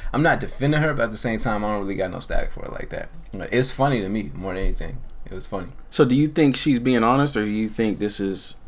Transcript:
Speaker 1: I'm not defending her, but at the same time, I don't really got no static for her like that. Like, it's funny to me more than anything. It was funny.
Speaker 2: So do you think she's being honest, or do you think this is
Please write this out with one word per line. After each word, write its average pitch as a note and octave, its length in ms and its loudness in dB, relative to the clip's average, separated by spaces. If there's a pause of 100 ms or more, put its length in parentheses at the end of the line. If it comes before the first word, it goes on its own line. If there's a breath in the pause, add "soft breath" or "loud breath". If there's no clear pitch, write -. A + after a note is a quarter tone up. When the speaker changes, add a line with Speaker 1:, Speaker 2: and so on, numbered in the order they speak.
(140 loud breath)
Speaker 1:
I'm D3+ 80 4
not D3+ 180 4
defending D3 420 0
her, D#3 120 2
but B2 120 0
at A2 60 -2
the G#2+ 60 -6
same A2+ 220 0
time, G#2 260 0
I G#2 40 0
don't G#2 120 0
really G2 140 -2
got F#2 160 -2
no F2+ 80 -6
static - 320 0
for - 140 -6
her - 60 -10
like - 200 -8
that. - 180 -8 (240)
Like, F#2+ 180 -8
it's C3 200 2
funny C3+ 300 2
to F#2+ 80 -4
me G#2 260 -2
more F#2 180 -6
than F#2 100 -4
anything. - 380 0 (240)
It - 80 -10
was F#2 140 -8
funny. F#2 220 -6 (200)
Speaker 2:
So - 160 6
do B2 100 4
you D3 120 4
think D3 280 4
she's C3+ 220 2
being A#2+ 260 2
honest, C3+ 320 4
or G#2+ 80 2
do G#2+ 60 -2
you G#2+ 180 0
think G#2+ 300 0
this G#2 220 -2
is G2 360 -4 (120)